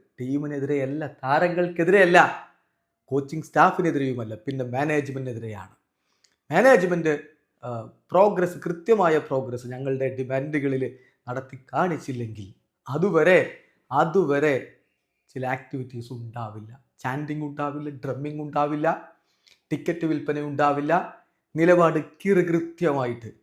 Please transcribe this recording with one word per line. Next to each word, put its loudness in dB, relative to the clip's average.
ടീമിനെതിരെയല്ല, -4
താരങ്ങൾക്കെതിരെയല്ല, 4
കോച്ചിങ് -4
സ്റ്റാഫിനെതിരെയുമല്ല, 2
പിന്നെ -6
മാനേജ്മെന്റിനെതിരെയാണ്. -4
മാനേജ്മെന്റ്, 6
ആ, -8
പ്രോഗ്രസ്, 2
കൃത്യമായ 2
പ്രോഗ്രസ് -4
ഞങ്ങളുടെ -4
ഡിമാൻഡുകളിൽ -4
നടത്തി -10
കാണിച്ചില്ലെങ്കിൽ -6
അതുവരെ, 2
അതുവരെ 2
ചില -8
ആക്ടിവിറ്റീസ് -10
ഉണ്ടാവില്ല. -14
ചാൻറ്റിങ് -6
ഉണ്ടാവില്ല, -8
ഡ്രമ്മിങ് -8
ഉണ്ടാവില്ല, -2
ടിക്കറ്റ് -4
വിൽപ്പന -4
ഉണ്ടാവില്ല. 0
നിലപാട് 6
കിറുകൃത്യമായിട്ട് -2